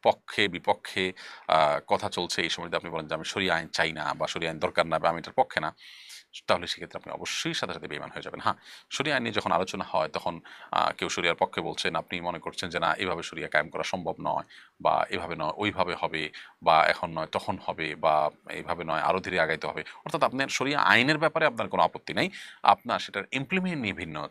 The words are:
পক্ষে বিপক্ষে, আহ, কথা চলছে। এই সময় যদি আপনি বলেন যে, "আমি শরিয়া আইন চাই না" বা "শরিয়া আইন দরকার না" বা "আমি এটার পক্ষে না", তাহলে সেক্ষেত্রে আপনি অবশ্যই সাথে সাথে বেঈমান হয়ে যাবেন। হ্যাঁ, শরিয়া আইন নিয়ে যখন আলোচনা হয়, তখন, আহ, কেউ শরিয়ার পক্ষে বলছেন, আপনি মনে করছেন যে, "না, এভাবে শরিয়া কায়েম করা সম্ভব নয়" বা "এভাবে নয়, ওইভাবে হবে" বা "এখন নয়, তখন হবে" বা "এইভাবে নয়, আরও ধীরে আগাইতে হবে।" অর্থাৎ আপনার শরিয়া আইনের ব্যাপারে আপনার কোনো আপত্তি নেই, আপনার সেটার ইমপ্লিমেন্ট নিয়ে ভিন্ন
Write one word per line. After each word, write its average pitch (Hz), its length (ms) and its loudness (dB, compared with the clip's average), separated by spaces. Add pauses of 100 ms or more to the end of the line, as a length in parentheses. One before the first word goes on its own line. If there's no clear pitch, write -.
পক্ষে - 440 2
বিপক্ষে, 98 560 -2 (440)
আহ, 76 300 6 (100)
কথা 101 220 2
চলছে। 87 320 -2
এই 82 80 0
সময় 85 180 -6
যদি 85 100 -2
আপনি 82 120 -4
বলেন 80 180 -6
যে, 80 80 -4
"আমি 78 100 -6
শরিয়া 92 280 0
আইন 82 160 0
চাই 82 220 0
না" 76 220 -6
বা 76 140 -2
"শরিয়া 82 240 -2
আইন 78 80 -8
দরকার 85 280 2
না" 80 120 0
বা 85 100 2
"আমি 85 100 0
এটার - 160 -12
পক্ষে - 240 2
না", 80 100 -2 (760)
তাহলে 87 220 2
সেক্ষেত্রে 90 300 -8
আপনি 82 140 -12
অবশ্যই 85 440 -4
সাথে 92 180 -4
সাথে 78 140 -10
বেঈমান 71 240 -8
হয়ে 73 140 -10
যাবেন। - 160 -10
হ্যাঁ, - 160 0 (340)
শরিয়া 143 240 0
আইন 127 80 0
নিয়ে 107 120 -2
যখন 104 160 2
আলোচনা 90 340 2
হয়, 90 240 0
তখন, 87 240 -4 (380)
আহ, 82 220 2
কেউ 87 160 -2
শরিয়ার 85 280 2
পক্ষে - 240 0
বলছেন, 80 340 -2
আপনি 82 260 -4
মনে 85 180 -4
করছেন 85 300 -8
যে, 85 100 -2
"না, 82 160 2
এভাবে 87 280 -2
শরিয়া 78 260 -8
কায়েম 78 200 4
করা 80 140 -4
সম্ভব 82 360 -4
নয়" 76 260 -2 (340)
বা 80 160 6 (140)
"এভাবে 87 260 -4
নয়, 78 220 -2
ওইভাবে 95 380 0
হবে" 80 280 -2 (380)
বা 82 140 8 (100)
"এখন 82 260 2
নয়, 80 200 -4
তখন 95 260 -2
হবে" 82 380 -4
বা 78 200 4 (340)
"এইভাবে 85 340 -6
নয়, 78 180 -2
আরও 85 180 2
ধীরে 90 200 -4
আগাইতে 80 280 0
হবে।" 76 140 -6 (200)
অর্থাৎ 160 220 -2
আপনার 131 260 0
শরিয়া 143 340 -2
আইনের 123 340 6
ব্যাপারে 160 280 2
আপনার 113 240 0
কোনো 92 140 2
আপত্তি - 300 -2
নেই, 131 140 0 (360)
আপনার 104 360 4
সেটার 101 320 -6
ইমপ্লিমেন্ট 175 500 -2
নিয়ে 98 140 -2
ভিন্ন 82 220 -8 (140)